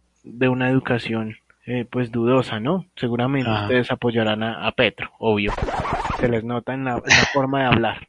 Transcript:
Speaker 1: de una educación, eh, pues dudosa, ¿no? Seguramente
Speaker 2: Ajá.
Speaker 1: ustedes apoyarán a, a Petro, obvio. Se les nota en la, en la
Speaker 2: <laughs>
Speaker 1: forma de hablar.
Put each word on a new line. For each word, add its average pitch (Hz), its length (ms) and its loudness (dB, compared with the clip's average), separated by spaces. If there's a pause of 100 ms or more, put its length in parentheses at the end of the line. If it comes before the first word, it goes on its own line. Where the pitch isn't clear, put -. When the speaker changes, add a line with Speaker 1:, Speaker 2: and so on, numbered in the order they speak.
(240)
Speaker 1:
de 123 260 0
una 127 200 0
educación, 113 680 -2 (280)
eh, 120 240 -4
pues 123 220 -2
dudosa, 120 480 2
¿no? 165 260 -2 (100)
Seguramente 123 540 -2
Speaker 2:
Ajá. 107 140 0
Speaker 1:
ustedes 120 280 0
apoyarán 113 520 0
a, 107 240 -4
a 110 60 0
Petro, - 460 0
obvio. 104 320 2 (680)
Se 127 80 2
les 113 160 0
nota 120 300 -4
en 135 120 -4
la, 127 120 -2
en 113 80 -6
la - 240 4
Speaker 2:
<laughs> - 40 -4
Speaker 1:
forma 135 280 2
de 131 60 2
hablar. 113 420 2